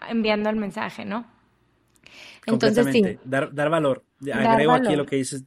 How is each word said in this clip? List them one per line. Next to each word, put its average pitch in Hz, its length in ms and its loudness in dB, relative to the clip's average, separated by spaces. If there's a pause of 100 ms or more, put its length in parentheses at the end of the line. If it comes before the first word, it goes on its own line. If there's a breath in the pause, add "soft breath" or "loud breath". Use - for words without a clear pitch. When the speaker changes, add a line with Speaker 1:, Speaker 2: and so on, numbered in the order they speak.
Speaker 1:
enviando 214 420 0
el 214 60 -2
mensaje, 214 480 -6
¿no? 214 220 -8 (1200 loud breath)
Entonces, 226 440 2
sí. 247 120 4
Speaker 2:
Completamente. 185 220 -2
Dar, 135 300 -2
dar 147 160 0
valor. 156 340 0 (280)
Speaker 1:
Dar - 180 0
Speaker 2:
Agrego 226 240 4
aquí 240 180 2
Speaker 1:
valor. 151 40 2
Speaker 2:
lo 143 100 -2
que 143 100 -4
dices, 135 300 -4